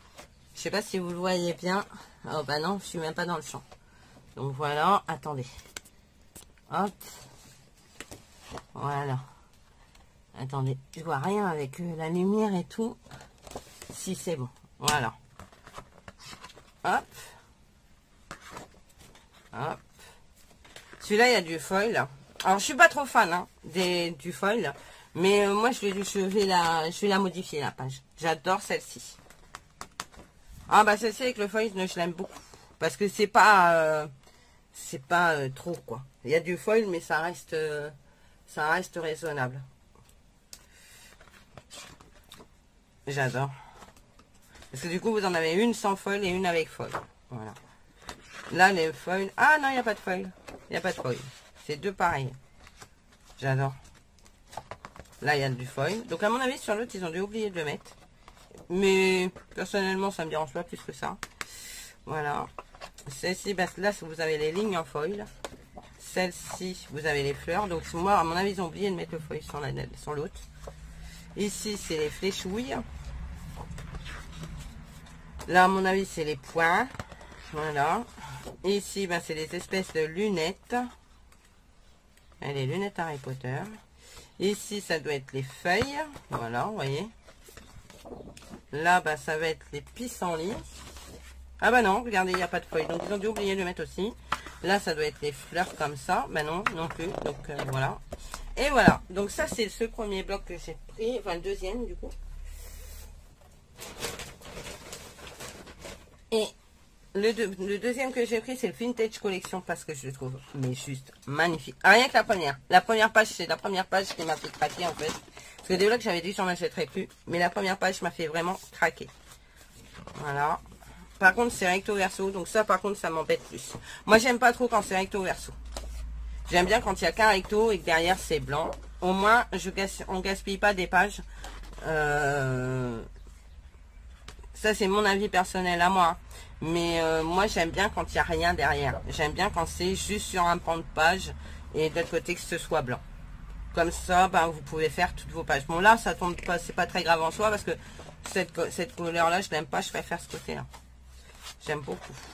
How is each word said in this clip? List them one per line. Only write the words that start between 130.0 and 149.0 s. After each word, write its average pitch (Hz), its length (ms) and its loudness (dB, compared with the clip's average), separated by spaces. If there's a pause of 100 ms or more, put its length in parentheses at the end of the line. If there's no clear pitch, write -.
on 185 120 -2
gaspille 190 380 -2
pas 208 160 6
des 180 140 -2
pages. 185 340 4 (640)
Euh, 131 1160 0 (1500)
ça, 214 220 2
c'est 202 120 4
mon 202 160 6
avis 196 240 4
personnel 180 540 2
à 180 80 8
moi. 175 280 6 (440)
Mais, 170 400 2
euh, 160 220 4
moi, 180 240 4
j'aime 175 220 2
bien 185 200 2
quand 170 200 -4
il - 40 -12
n'y 175 60 2
a 147 40 6
rien 170 300 2
derrière. 143 560 2
J'aime 151 240 0
bien 180 160 2
quand 170 180 0
c'est 185 280 0
juste 202 320 -4
sur 185 160 2
un 175 140 6
pan 170 200 -2
de 165 60 -6 (120)
page 160 380 4 (420)
et 156 140 2
de 143 60 -6
l'autre 170 140 0
côté 170 260 -2
que - 60 -10
ce - 160 -4
soit 160 240 0
blanc. 123 180 -4 (760)
Comme 170 160 4
ça, 185 360 4
ben, 175 200 4
vous 156 140 -4
pouvez 156 280 0
faire 175 240 0
toutes - 160 -12
vos 160 140 -6
pages. - 240 0
Bon, 170 120 0
là, 220 180 10
ça 196 180 0
tombe 175 260 -2
pas, 180 160 -2
c'est - 160 -8
pas 175 140 2
très 180 160 -2
grave 160 180 4
en 160 80 2
soi 214 220 2
parce 208 120 -2
que 156 140 -4 (540)
cette 180 220 -2
co-, 165 180 -2
cette - 240 -6
couleur-là, 170 460 2